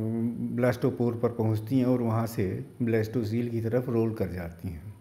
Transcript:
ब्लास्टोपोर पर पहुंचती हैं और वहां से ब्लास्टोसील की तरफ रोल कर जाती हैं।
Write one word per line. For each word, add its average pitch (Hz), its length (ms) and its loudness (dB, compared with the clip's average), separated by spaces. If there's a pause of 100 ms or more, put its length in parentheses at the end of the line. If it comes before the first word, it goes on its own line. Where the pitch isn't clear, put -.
(560)
ब्लास्टोपोर 120 600 2
पर 113 140 2
पहुंचती 110 500 0
हैं 123 60 4
और 123 160 4
वहां 113 260 0
से 107 380 -2 (160)
ब्लास्टोसील 113 680 0
की 113 120 -2
तरफ 120 280 0
रोल 113 240 2
कर 101 140 -2
जाती 87 420 -8
हैं। 85 320 -10